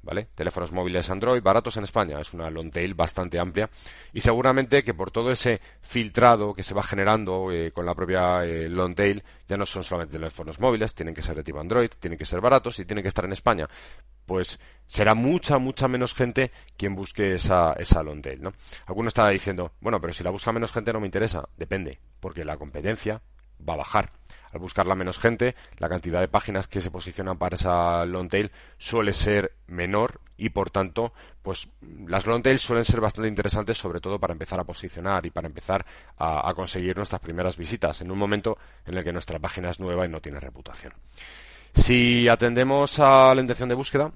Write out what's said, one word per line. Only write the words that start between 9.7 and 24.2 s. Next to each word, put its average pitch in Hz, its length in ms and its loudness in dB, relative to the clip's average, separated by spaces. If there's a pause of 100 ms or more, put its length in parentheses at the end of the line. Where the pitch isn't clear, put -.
solamente 82 320 -6
teléfonos 78 420 -10
móviles, 110 360 2
tienen 82 200 -8
que - 80 -10
ser 80 140 -4
de 76 80 -8
tipo 73 160 -8
Android, 110 300 2 (100)
tienen 82 180 -6
que 90 60 -8
ser 90 160 -4
baratos 120 380 2
y 92 60 -8
tienen 104 180 -6
que 95 60 -2
estar 95 160 -2
en 95 80 -6
España. 92 360 0 (560)
Pues 92 340 -4 (280)
será 107 280 4
mucha, 139 440 2
mucha 131 280 -2
menos 127 280 -2
gente 127 360 0 (260)
quien 98 180 -4
busque 98 400 -2
esa, 87 400 4
esa 82 280 4
long 76 200 -8
tail, 67 200 -10
¿no? 95 100 -8 (340)
Alguno 107 220 -4
estará 107 220 4
diciendo, 95 500 -2
"Bueno, 107 200 -2
pero 82 120 -6
si 85 120 -10
la 87 60 -2
busca 101 220 -4
menos 117 200 -4
gente 113 200 -4
no 110 80 -4
me 104 60 -4
interesa". 95 500 -2
Depende, 82 420 -8 (220)
porque 85 240 -10
la 76 120 -8
competencia 85 640 -6 (480)
va 82 60 -2
a 78 40 -4
bajar. 101 320 -2 (420)